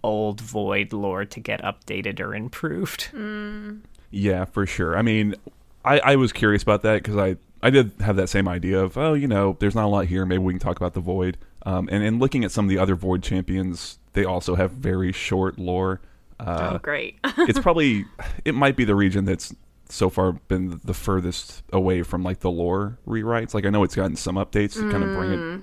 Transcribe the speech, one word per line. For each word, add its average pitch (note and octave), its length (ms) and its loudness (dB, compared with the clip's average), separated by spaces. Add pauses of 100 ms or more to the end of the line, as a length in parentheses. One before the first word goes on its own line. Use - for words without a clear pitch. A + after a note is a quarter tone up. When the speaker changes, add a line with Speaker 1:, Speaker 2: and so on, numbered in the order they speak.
Speaker 1:
old G#2+ 360 -2
Void G#2 540 -2
lore G2+ 320 -2
to - 140 -14
get G#2+ 240 -6
updated G2+ 580 -6
or G2+ 120 -6
improved. D#3 800 -6
Speaker 2:
Mm. G#3 680 -10 (280)
Speaker 3:
Yeah, G2 360 0
for G2+ 200 -2
sure. E2+ 320 -2
I G#2 40 2
mean, G#2+ 340 2 (480)
I, C#3 160 6
I C#3 180 4
was B2+ 160 4
curious G#2 300 4
about G#2 200 4
that G#2+ 200 4
'cause G#2 140 -2
I, F#2+ 200 2 (260)
I A#2 60 6
did B2+ 220 6 (100)
have G2+ 160 2
that F#2 120 2
same G2 180 2
idea F2+ 340 0
of, F#2 160 0
oh, D#3 180 2
you C#3+ 120 0
know, G2 320 2
there's G2+ 160 2
not A2 100 2
a - 20 2
lot G2+ 180 2
here. F2+ 200 0
Maybe F#2 180 2
we F#2 100 2
can F2+ 60 -4
talk F2+ 180 -2
about F2+ 160 -2
the G2 60 -4
Void. F#2 380 -2 (280)
Um, F#2 260 -2
and G2+ 120 2
in A2 160 0
looking C3+ 260 2
at F#2 60 -4
some G#2 140 0
of G2 40 2
the F#2+ 80 2
other F#2+ 180 2
Void F#2 280 -2
champions, F#2 760 -4 (160)
they G#2 120 2
also F2+ 300 -2
have F#2 160 2
very F#2 400 -2
short F#2+ 460 -2
lore. F#2 420 -2 (400)
Uh, F2 340 -4
Speaker 2:
Oh, - 40 -4
great. - 440 -6
<laughs> B3+ 180 -4
Speaker 3:
it's D4 200 4
probably, D3+ 460 4 (400)
it D3 80 2
might C#3 220 4
be B2+ 100 2
the G#2 100 4
region G2 300 2
that's F#2+ 280 -4 (360)
so F#2+ 200 0
far F#2+ 240 2
been F#2 500 -4
the G2 100 -4
furthest F2+ 680 -4 (100)
away F#2 300 2
from, F2+ 200 -4
like, F#2 180 -4
the F#2 100 0
lore F#2 460 -2 (100)
rewrites. A2+ 460 -2
Like, G2+ 120 -2
I G2 40 4
know G#2 140 4
it's F#2 120 0
gotten F#2+ 220 0
some - 180 -4
updates G2+ 380 0
to - 180 -4
kind G3 120 0
of F#3+ 140 -2
bring F#3 140 -2
it F#3 80 -2
Speaker 2:
Mm. E3+ 240 -8